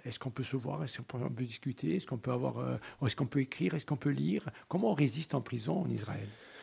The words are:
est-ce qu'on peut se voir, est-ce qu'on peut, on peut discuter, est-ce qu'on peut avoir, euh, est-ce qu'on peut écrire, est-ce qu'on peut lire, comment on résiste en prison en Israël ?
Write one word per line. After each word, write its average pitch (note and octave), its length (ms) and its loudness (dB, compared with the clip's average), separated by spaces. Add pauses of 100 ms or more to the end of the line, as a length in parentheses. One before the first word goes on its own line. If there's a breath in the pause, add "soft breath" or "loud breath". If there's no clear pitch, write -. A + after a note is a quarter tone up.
est-ce - 140 -6
qu'on C3 100 -2
peut B2+ 140 -2
se - 120 -4
voir, C#3 280 -2
est-ce - 160 -6
qu'on B2 40 -6
peut, - 180 -6
on A2+ 80 0
peut B2 140 -2
discuter, C3 540 0
est-ce F#3 80 -2
qu'on B2+ 120 -2
peut B2+ 140 0
avoir, B2 280 0
euh, B2 180 0 (280 loud breath)
est-ce A2 100 2
qu'on C#3 100 2
peut C#3 160 4
écrire, - 320 2
est-ce D#3 120 -2
qu'on D3 120 0
peut D3 120 2
lire, D3 400 2 (200 loud breath)
comment G#3+ 220 4
on - 20 6
résiste C#3+ 400 2
en C#3 80 4
prison B2 400 0
en D3 80 0
Israël ? G#2 380 -2 (340 loud breath)